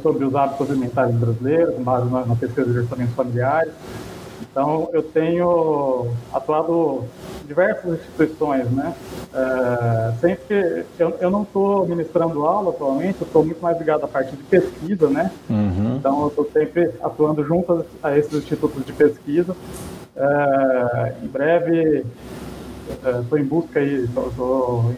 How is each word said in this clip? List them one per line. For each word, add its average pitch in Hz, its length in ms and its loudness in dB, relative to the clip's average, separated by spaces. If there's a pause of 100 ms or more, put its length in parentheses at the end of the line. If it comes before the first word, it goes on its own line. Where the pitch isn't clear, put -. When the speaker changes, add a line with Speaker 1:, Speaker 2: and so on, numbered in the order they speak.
Speaker 1:
sobre 139 240 2
os 131 80 0
hábitos 139 380 0
alimentares 123 460 0
brasileiros, 123 580 2
com 127 80 -6
base 123 260 0
na, 127 160 0
na 117 120 0
pesquisa 120 360 0
de 120 60 0
orçamentos 123 380 -2
familiares. 131 560 0 (680)
Então, 156 520 -2
eu 156 100 2
tenho 156 1120 2 (200)
atuado 156 720 0 (380)
em - 60 -16
diversas 175 460 0
instituições, 147 760 0
né? 139 240 -2 (400)
É, 120 840 0
sempre 175 640 0 (120)
que 170 60 2
eu, 165 180 2
eu 185 80 2
não 202 160 0
tô 196 420 2
ministrando 160 600 0
aula 190 240 2
atualmente, 156 500 -2
eu 170 120 -4
tô 156 100 6
muito 160 180 -2
mais 170 160 0
ligado 151 280 0
à 135 40 -6
parte 139 280 -4
de 135 80 -16
pesquisa, 165 640 2
né? 160 240 0 (180)
Speaker 2:
Uhum. 104 460 0
Speaker 1:
Então, 139 260 0
eu 147 80 0
tô 147 220 0
sempre 156 360 2 (140)
atuando 151 420 0
junto 170 400 0 (160)
a, 156 100 -2
a 143 80 4
esses 147 140 0
institutos 143 540 -2
de 139 60 -12
pesquisa. 147 640 2 (600)
É, 135 960 2 (100)
em - 20 -8
breve, 160 800 2 (960)
é, 120 240 0
tô 147 80 2
em 147 80 2
busca 156 360 0
aí, 139 340 0
tô, 127 80 0 (140)
tô 123 540 2
em 123 80 -4